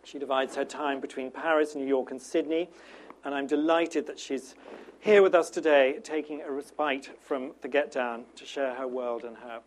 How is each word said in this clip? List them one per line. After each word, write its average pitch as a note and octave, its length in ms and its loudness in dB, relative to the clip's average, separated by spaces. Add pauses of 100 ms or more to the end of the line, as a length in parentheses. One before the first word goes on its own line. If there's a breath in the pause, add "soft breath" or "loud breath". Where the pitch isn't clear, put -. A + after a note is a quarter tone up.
She - 140 -14
divides C3+ 380 0
her C#3 80 0
time C#3 360 -4
between C3 300 -8
Paris, D3+ 440 2
New C3+ 120 -4
York, C3 240 0
and C3 100 -10
Sydney, D#3+ 480 -2 (560 loud breath)
and C#3+ 100 -4
I'm C#3 120 -4
delighted D#3+ 600 2
that - 120 -12
she's - 360 -8 (460 loud breath)
here G3+ 220 8
with F#3 120 6
us E3 160 4
today, D3+ 520 4
taking D#3 400 -6
a D3 80 -10
respite C#3 600 -4 (100)
from C3+ 320 -6 (100)
The C3+ 60 -10
Get C#3+ 220 0
Down A#2+ 340 -4 (120)
to - 100 -20
share C3+ 280 -4
her C3 120 -8
world B2 380 -6
and A2+ 120 -14
her A#2 300 -14